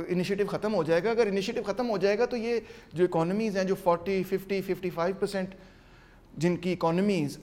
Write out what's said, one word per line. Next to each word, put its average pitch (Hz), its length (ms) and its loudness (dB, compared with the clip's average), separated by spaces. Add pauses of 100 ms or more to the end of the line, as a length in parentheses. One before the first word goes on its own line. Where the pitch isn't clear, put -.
initiative 185 420 0
ख़त्म 208 240 -2
हो 185 120 2
जाएगा, 165 280 2
अगर 226 160 2
initiative 202 360 -2
ख़त्म 202 220 -2
हो 226 120 0
जाएगा 202 280 4
तो 240 120 -4
ये 226 280 -2 (300)
जो 175 80 4
इकोनॉमीज 180 540 2
हैं 190 100 0
जो 190 80 2
फ़ोर्टी, 185 480 0
फ़िफ़्टी, 190 380 -2
फ़िफ़्टी 180 280 -4
फ़ाइव 170 260 -2
परसेंट 190 400 -4 (840)
जिनकी 175 340 2
economies 175 720 2